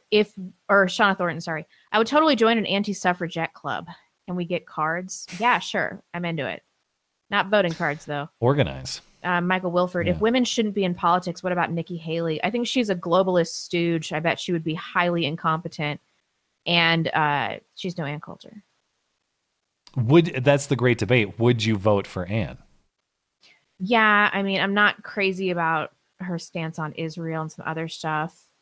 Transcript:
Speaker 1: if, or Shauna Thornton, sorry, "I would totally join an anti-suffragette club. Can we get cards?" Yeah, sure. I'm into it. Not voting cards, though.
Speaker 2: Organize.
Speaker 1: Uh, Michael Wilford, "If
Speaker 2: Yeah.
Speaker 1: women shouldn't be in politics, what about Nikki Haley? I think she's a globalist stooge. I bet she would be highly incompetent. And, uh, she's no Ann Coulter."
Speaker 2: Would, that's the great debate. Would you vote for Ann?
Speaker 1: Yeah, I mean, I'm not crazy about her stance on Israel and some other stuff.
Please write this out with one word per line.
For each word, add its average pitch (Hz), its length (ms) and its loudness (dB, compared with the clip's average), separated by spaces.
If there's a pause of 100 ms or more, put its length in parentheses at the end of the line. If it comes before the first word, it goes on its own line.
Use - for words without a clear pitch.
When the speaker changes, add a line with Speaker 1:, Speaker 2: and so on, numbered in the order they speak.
(120)
Speaker 1:
if, 208 200 2 (380)
or 196 160 6
Shauna 190 320 2
Thornton, 170 240 -4
sorry, 160 240 -6 (260)
"I 214 60 0
would 226 100 4
totally 294 300 4
join 226 200 4
an 208 80 0
anti-suffragette 180 880 -2
club. 156 360 -8 (360)
Can 180 120 -6
we 180 80 -4
get 170 200 -4
cards?" 170 640 -6 (100)
Yeah, 220 220 2
sure. - 420 -6 (120)
I'm 175 100 -6
into 165 260 -4
it. - 140 -10 (680)
Not 202 200 0
voting 190 240 2
cards, 156 320 -4
though. 147 240 -6 (100)
Speaker 2:
Organize. 131 600 0 (200)
Speaker 1:
Uh, 175 200 0
Michael 180 300 0
Wilford, 180 360 2
"If 180 80 2
Speaker 2:
Yeah. 160 60 -6
Speaker 1:
women 240 240 4
shouldn't 214 280 0
be 196 120 0
in 180 100 0
politics, 175 480 0
what 185 80 -2
about 175 220 0
Nikki 170 240 -4
Haley? 160 440 -4
I 180 80 0
think 233 180 -2
she's 240 220 0
a 185 60 0
globalist 180 580 2
stooge. 170 600 -2
I 156 80 -2
bet 165 180 0
she - 140 -4
would 170 100 -2
be 160 120 -4
highly 175 500 0
incompetent. 160 760 -4 (680)
And, 165 440 2
uh, 143 480 0 (180)
she's 180 220 -8
no 160 80 -4
Ann 151 160 -6
Coulter." - 420 -18 (1300)
Speaker 2:
Would, 135 480 4
that's 143 220 4
the 143 100 0
great 120 220 2
debate. 113 400 2
Would 117 260 4
you 110 100 2
vote 101 320 2
for 90 180 -6
Ann? 98 320 -4 (1200)
Speaker 1:
Yeah, 208 520 4
I 196 120 -2
mean, 190 160 -2
I'm 196 140 0
not 208 300 2
crazy 190 480 -2
about 165 400 -2 (280)
her 180 180 -6
stance 165 420 -8
on 151 140 -6
Israel 160 480 -6
and 160 100 -8
some - 160 -16
other 160 200 -6
stuff. 156 580 -6 (160)